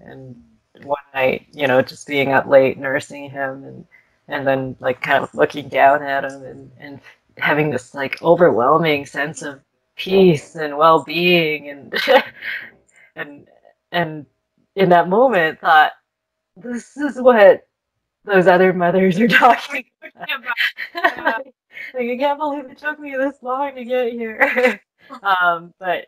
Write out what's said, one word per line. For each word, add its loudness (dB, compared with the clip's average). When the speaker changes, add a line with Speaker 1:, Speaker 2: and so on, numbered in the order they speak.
Speaker 1:
and -20
one -6
night, -2
you -2
know, 4
just -20
being -2
up 2
late 4
nursing -8
him -10
and, -20
and -6
then, -2
like, -4
kind 0
of -10
looking -2
down 2
at -6
him -12
and, -20
and -20
having 0
this, -8
like, -8
overwhelming 2
sense -10
of -14
peace 2
and -8
well-being 2
and, -18
<laughs> -4
and, -16
and -6
in 2
that 6
moment 2
thought, 4
"This -14
is -6
what 6
those 2
other 4
mothers 0
are 2
talking 2
Speaker 2:
<laughs> -20
Speaker 1:
about." -10
<laughs> -12
Speaker 2:
Yeah. -2
Speaker 1:
Like, -6
I -6
can't -2
believe -6
it -20
took -10
me -14
this -4
long -6
to -14
get -4
here. -4
<laughs> -20
Um, -2
but -6